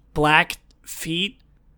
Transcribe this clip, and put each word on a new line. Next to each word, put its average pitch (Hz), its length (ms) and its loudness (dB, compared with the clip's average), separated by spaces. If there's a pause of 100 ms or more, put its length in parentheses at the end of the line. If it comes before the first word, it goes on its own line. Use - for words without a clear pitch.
(180)
black 156 400 2 (240)
feet, - 580 -10 (380)